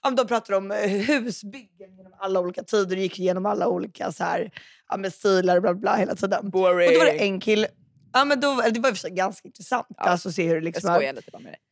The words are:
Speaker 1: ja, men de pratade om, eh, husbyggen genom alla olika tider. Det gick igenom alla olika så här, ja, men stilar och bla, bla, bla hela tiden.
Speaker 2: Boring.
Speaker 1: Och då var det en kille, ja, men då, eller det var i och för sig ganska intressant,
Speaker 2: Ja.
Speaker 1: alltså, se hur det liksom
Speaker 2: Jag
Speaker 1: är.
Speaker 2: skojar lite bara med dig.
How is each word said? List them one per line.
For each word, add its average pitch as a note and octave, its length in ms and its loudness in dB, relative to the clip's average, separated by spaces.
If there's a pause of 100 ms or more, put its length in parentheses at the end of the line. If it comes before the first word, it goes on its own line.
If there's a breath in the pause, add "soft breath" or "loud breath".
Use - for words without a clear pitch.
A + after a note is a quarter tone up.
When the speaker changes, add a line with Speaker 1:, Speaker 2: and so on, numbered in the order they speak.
Speaker 1:
ja, C4+ 80 0
men B3+ 60 0
de B3+ 100 2
pratade A3 320 -2
om, G3 120 -4
eh, G#3 200 -2
husbyggen G#3 1040 -4
genom F#3 240 -20
alla F#3+ 200 0
olika F3+ 220 -6
tider. F#3+ 340 0
Det F#3+ 60 -2
gick F#3 160 -4
igenom F#3 280 0
alla G3+ 220 0
olika F#3 440 -4
så - 120 -6
här, E3+ 260 -2 (380 loud breath)
ja, - 80 -4
men G3 140 -4
stilar F#3 460 2
och F3+ 60 4
bla, F3+ 120 0
bla, F#3+ 60 -8
bla - 160 0
hela G3 180 0
tiden. G3 360 -4
Speaker 2:
Boring. F3+ 380 4
Speaker 1:
Och E3+ 60 6
då D#3+ 40 8
var E3 80 6
det - 180 2
en F#3+ 160 -2
kille, G#3+ 280 2 (440)
ja, C4 120 4
men C#4+ 160 2
då, C#4+ 200 2
eller A#3 100 2
det A3+ 100 -2
var C4 100 2
i - 20 -4
och F#3+ 40 -6
för - 40 -10
sig - 100 -8
ganska F#3 380 -4
intressant, - 400 -6
Speaker 2:
Ja. - 160 -12
Speaker 1:
alltså, F3+ 280 -2
se F3 160 -2
hur E3 60 2
det D#3+ 60 -2
liksom E3+ 260 -6
Speaker 2:
Jag F3 80 2
Speaker 1:
är. E3+ 40 6
Speaker 2:
skojar C3+ 140 0
lite A#2 180 -14
bara - 120 -20
med G3+ 100 -20
dig. - 80 -20 (120)